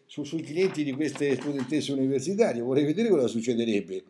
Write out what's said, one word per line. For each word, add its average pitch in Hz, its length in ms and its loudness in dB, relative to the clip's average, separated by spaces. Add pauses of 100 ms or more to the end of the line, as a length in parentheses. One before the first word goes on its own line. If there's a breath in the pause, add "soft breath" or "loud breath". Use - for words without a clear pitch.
su-, - 180 -8
sui 160 180 -6
clienti 151 400 -2
di 139 100 -2
queste 143 420 -2
studentesse 139 580 -2
universitarie, 135 680 0
vorrei 135 220 2
vedere 175 240 2
cosa 147 180 6
succederebbe. 110 840 0